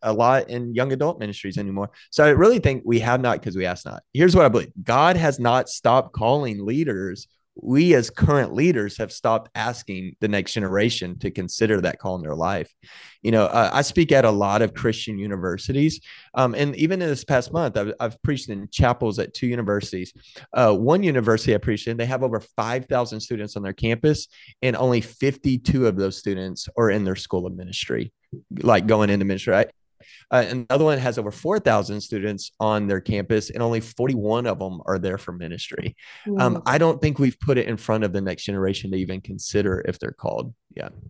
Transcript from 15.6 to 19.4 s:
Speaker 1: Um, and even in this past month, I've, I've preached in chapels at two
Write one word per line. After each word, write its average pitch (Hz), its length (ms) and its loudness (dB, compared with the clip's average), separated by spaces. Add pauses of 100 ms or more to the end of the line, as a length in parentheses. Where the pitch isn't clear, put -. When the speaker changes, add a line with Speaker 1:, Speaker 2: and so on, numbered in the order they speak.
Speaker 1:
Um, 123 200 2
and 143 220 -2
even 180 260 0
in 170 60 -2
this 139 160 -4
past 131 300 0
month, 156 240 -2
I've, 104 240 -2
I've 113 220 -6
preached 139 260 -4
in 104 220 -10
chapels 117 480 2
at - 140 -6
two - 140 -4